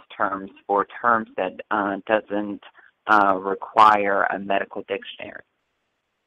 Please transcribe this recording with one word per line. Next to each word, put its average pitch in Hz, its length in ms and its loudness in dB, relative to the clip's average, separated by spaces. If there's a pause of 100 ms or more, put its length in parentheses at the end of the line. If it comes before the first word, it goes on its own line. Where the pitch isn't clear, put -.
(160)
terms 98 340 -4 (160)
for 110 220 0 (120)
terms 113 380 0
that, 95 160 -4 (160)
uh, 101 280 -2 (100)
doesn't, 104 560 -2 (420)
uh, 101 300 4
require 98 880 2
a 95 160 -2
medical 98 480 -4
dictionary. - 560 -12 (840)